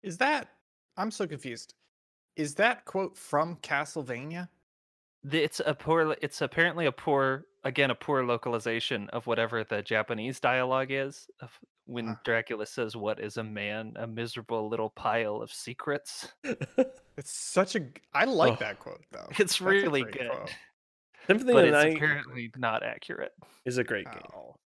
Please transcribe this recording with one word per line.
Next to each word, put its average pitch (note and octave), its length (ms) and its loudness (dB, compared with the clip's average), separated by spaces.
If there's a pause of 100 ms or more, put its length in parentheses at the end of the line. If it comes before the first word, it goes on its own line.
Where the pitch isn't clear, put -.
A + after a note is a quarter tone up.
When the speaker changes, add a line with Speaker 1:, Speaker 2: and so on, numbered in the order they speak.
Speaker 1:
Is F3+ 160 -8
that, C#4+ 300 2 (480)
I'm G#3 140 -2
so G3+ 160 -2
confused. B2+ 480 -10 (600)
Is D3 200 -2
that A#3 280 2
quote - 320 -4
from D#3+ 400 0
Castlevania? D3 920 -4 (760)
Speaker 2:
The, D3 180 2
it's - 220 -2
a D3+ 100 2
poor, D#3+ 480 2
it's - 200 -6
apparently E3 440 2
a C3 60 4
poor, C3+ 540 2 (180)
again, C3+ 260 2
a A#2+ 40 2
poor C3+ 300 0
localization A#2 840 -2
of A#2 160 -6
whatever A2+ 380 0
the G#2 180 -2
Japanese A2 560 -2
dialogue C3 520 2
is C3+ 360 -4 (140)
of - 180 -16 (280)
when A2+ 220 -6
Speaker 1:
Huh. G#2+ 60 -4 (100)
Speaker 2:
Dracula A2+ 420 0
says, A2 300 -4
"What G#2+ 240 -2
is G#2+ 160 -8
a A#2 80 -4
man? G#2+ 520 -6
A A2+ 100 -8
miserable A2+ 600 -6
little A2 220 -2
pile A2 520 0
of A2+ 100 -12
secrets." - 800 -8 (120)
Speaker 3:
<laughs> - 0 - (720)
Speaker 1:
It's - 120 -12
such - 460 0
a G3 40 0
g-, C3+ 220 -12 (100)
I E3+ 140 4
like D#3+ 260 4
Speaker 3:
Ugh. G#2+ 60 -2
Speaker 1:
that G#2+ 200 -6
quote, - 220 -14 (100)
though. - 200 -14
Speaker 2:
It's - 80 -4
Speaker 1:
That's F#3 240 4
a - 20 -8
Speaker 2:
really F#3 380 4
Speaker 1:
great A2+ 160 -6
Speaker 2:
good. A#2+ 120 -4
Speaker 1:
quote. - 200 -4 (760)
Speaker 3:
Symphony A#3+ 280 4
Speaker 2:
But G#3 100 12
Speaker 3:
of D3+ 60 8
the D3 80 6
Speaker 2:
it's D3+ 80 8
Speaker 3:
Night D#3+ 100 4
Speaker 2:
apparently C#3 600 -2
not A2+ 240 0
accurate. - 500 -6 (320)
Speaker 3:
is B2 140 -2
a A#2+ 60 2
great G2+ 200 -4
game. A2 160 -14 (140)
Speaker 1:
Oh. B1 220 -18 (120)